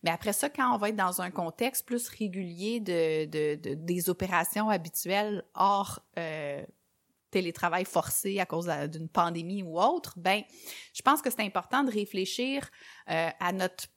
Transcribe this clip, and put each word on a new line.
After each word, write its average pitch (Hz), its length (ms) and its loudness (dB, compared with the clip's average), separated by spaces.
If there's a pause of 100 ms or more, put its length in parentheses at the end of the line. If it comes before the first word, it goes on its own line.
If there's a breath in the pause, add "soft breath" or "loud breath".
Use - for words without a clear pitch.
Mais 165 80 2
après 202 240 0
ça, - 200 0
quand 254 200 2
on 233 40 0
va 208 120 2
être 220 60 -2
dans 185 260 0
un 180 80 -4
contexte 185 560 -2
plus 240 220 -2
régulier 196 720 -4
de, 165 460 2
de, 151 340 0
de, 160 140 -4
des 175 360 -2
opérations 185 580 2
habituelles 196 760 0 (100)
hors, 196 460 2 (180)
euh, 156 440 -6 (680)
télétravail 175 540 0
forcé 196 560 0
à 180 60 2
cause 170 200 -2
de, 147 220 -2
d'une 160 200 -8
pandémie 170 540 0
ou 170 180 -4
autre, 294 360 2
ben, 190 260 2 (520 loud breath)
je - 80 -10
pense 294 200 6
que 254 80 0
c'est 226 120 -4
important 214 420 0
de 262 60 0
réfléchir, 208 760 -2 (400 loud breath)
euh, 165 200 2 (100)
à 180 140 0
notre 185 340 -2 (100)